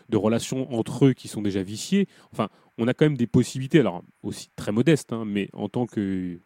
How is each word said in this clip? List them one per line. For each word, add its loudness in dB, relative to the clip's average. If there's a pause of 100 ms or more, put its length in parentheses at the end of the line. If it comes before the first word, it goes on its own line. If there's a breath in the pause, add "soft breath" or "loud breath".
de 2
relations 0
entre 0
eux 6
qui -14
sont -6
déjà -2
viciées. -2 (240 soft breath)
Enfin, -4 (300 soft breath)
on 2
a 2
quand 4
même 4
des 0
possibilités, 2
alors 0 (200)
aussi -10
très -4
modestes, 2
hein, -6
mais -2
en -6
tant -4
que -4